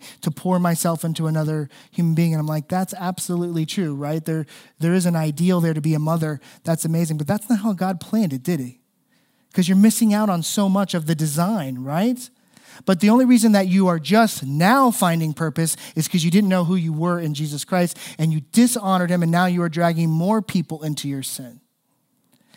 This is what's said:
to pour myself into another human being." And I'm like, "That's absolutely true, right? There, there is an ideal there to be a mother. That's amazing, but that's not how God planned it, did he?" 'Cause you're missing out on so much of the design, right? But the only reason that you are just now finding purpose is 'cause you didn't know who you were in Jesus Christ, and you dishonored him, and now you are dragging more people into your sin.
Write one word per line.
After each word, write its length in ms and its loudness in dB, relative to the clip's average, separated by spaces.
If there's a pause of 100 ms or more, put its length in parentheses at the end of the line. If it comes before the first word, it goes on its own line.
(220)
to 80 -4
pour 300 -2
myself 440 0
into 220 -4
another 440 -2 (200)
human 240 0
being." 220 2
And 40 0
I'm 60 -2
like, 220 -4
"That's 260 -4
absolutely 720 -4
true, 300 -4
right? 280 -6
There, 220 -4 (320)
there 160 0
is 140 2
an 80 0
ideal 440 0
there 140 0
to 80 -4
be 140 0
a 40 0
mother. 400 -2 (240)
That's 220 -2
amazing, 320 -2
but 80 -4
that's 240 -4
not 120 0
how 120 -2
God 260 -4
planned 320 -2
it, 120 -8
did 160 -2
he?" 200 -12 (760)
'Cause 140 2
you're 80 4
missing 380 6
out 160 0
on 140 0
so 260 -2
much 240 0
of 140 -4
the 80 0
design, 640 -2
right? 500 -2 (560)
But 140 2
the 100 4
only 160 6
reason 280 6
that 140 4
you 200 4
are 100 2
just 460 2
now 480 4
finding 420 0
purpose 420 -4 (200)
is 120 -2
'cause 160 -2
you 60 2
didn't 220 2
know 120 2
who 120 0
you 180 -2
were 260 -2
in 140 -4
Jesus 320 -6
Christ, 320 0 (220)
and 120 0
you 100 -2 (100)
dishonored 580 2
him, 140 2
and 80 2
now 160 2
you 160 0
are 60 0
dragging 420 0
more 320 0
people 400 -4
into 240 -6
your 160 -6
sin. 360 -12 (960)